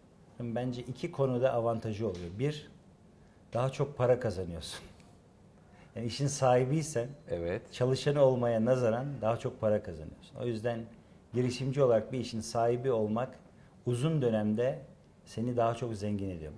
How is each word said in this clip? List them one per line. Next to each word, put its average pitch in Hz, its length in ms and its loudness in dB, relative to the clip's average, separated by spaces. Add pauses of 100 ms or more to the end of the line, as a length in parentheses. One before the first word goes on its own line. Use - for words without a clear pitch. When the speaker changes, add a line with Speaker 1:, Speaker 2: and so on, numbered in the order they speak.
(400)
Speaker 1:
bence 123 420 -4
iki - 300 -8
konuda 127 400 2
avantajı 113 560 -2
oluyor. 87 300 -6
Bir, 147 320 -4 (840)
daha 127 160 2
çok 139 280 -4
para 123 220 4
kazanıyorsun. 90 600 -6 (1160)
Yani 117 100 -6
işin 139 200 -2
sahibiysen 131 840 2 (220)
Speaker 2:
Evet. 87 420 -4
Speaker 1:
çalışanı 135 500 2
olmaya 120 420 4
nazaran 127 420 2 (140)
daha 110 160 2
çok - 240 -6
para 107 220 4
kazanıyorsun. - 600 -12
O 120 40 -4
yüzden 117 340 -2 (540)
girişimci 127 480 0
olarak 113 300 4
bir 131 60 -4
işin 113 220 -4
sahibi 123 520 0
olmak 110 460 0 (480)
uzun 135 360 0
dönemde 110 560 2 (460)
seni 120 320 -4
daha 117 180 4
çok 120 200 -6
zengin 98 360 -4
ediyor. 78 280 -10